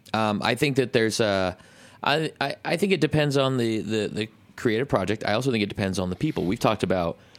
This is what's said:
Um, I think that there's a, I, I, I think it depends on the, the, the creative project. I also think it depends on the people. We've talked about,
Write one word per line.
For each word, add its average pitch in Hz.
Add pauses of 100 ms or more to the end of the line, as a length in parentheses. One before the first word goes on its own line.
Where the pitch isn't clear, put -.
(140)
Um, 107
I 120
think 139
that 127
there's 113
a, 95 (460)
I, 151
I, 139 (100)
I 165
think 196
it 156
depends 147
on 131
the, 113
the, 107
the 107 (260)
creative 117
project. 104
I 104
also 127
think 110
it 101
depends 95
on 90
the 92
people. 113
We've 95
talked 110
about, 90 (220)